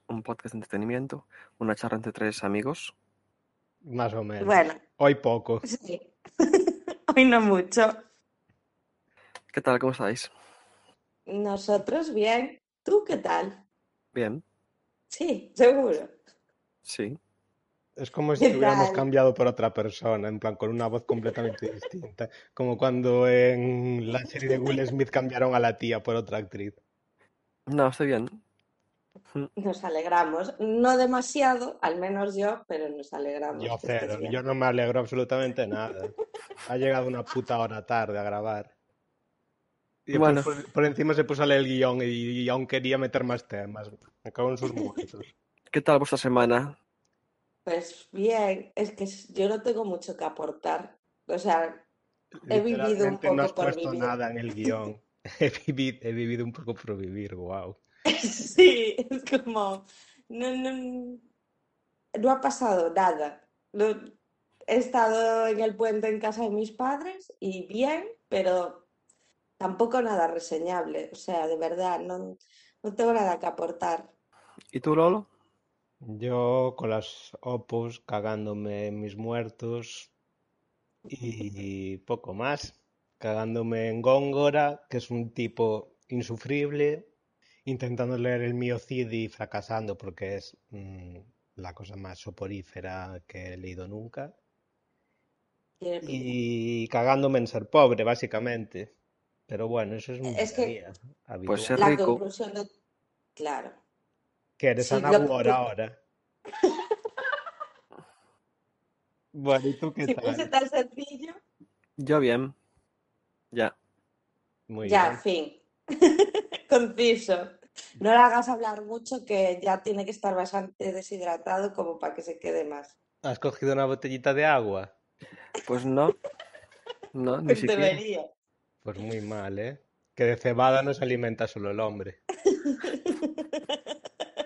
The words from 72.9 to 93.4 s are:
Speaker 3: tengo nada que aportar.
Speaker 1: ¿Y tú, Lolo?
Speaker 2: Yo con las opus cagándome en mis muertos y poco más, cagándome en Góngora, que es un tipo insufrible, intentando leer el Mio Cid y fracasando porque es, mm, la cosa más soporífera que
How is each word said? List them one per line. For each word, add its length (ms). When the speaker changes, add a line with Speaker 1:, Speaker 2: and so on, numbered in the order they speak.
Speaker 3:
tengo 180
nada 260
que 80
aportar. 640
Speaker 1:
¿Y 80
tú, 160
Lolo? 320
Speaker 2:
Yo 800
con 140
las 500
opus 600
cagándome 840
en 120
mis 160
muertos 960
y 960
poco 340
más, 500
cagándome 720
en 120
Góngora, 880
que 80
es 140
un 220
tipo 640
insufrible, 1000
intentando 520
leer 240
el 120
Mio 260
Cid 320
y 180
fracasando 680
porque 400
es, 200
mm, 480
la 180
cosa 220
más 240
soporífera 1080
que 260